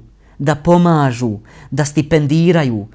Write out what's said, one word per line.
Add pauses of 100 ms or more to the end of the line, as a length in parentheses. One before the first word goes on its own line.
(380)
da
pomažu, (340)
da
stipendiraju,